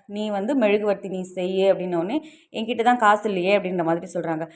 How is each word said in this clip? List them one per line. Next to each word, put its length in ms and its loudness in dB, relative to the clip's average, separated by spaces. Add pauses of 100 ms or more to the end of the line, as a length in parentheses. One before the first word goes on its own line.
நீ 240 -6
வந்து 300 0
மெழுகுவர்த்தி 500 2
நீ 120 -4 (140)
செய்யு" 380 2
அப்படின்னோடனே, 460 -2 (320)
"என்கிட்ட 320 -4
தான் 140 2
காசு 300 4
இல்லையே" 320 2
அப்படின்ற 240 -2
மாதிரி 360 -2
சொல்றாங்க. 360 -4